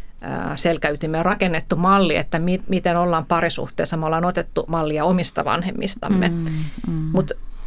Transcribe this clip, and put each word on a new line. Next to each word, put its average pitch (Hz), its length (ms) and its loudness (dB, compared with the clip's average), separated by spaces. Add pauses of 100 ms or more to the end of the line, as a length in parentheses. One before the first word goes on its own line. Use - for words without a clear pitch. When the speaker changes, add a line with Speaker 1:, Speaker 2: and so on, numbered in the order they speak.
(220)
Speaker 1:
ää, - 360 -4
selkäytimeen 160 680 0
rakennettu 180 500 0
malli, 180 400 4
että 160 240 0
mi-, 180 280 0
miten 175 300 2
ollaan 175 280 2
parisuhteessa. 165 720 0
Me 160 80 -2
ollaan 160 200 0
otettu 175 420 -2
mallia 151 380 0
omista 175 400 2
vanhemmistamme. 180 840 0
Speaker 2:
Mm, 170 160 -2 (420)
mm. 170 60 0
Speaker 1:
Mut 160 380 0 (360)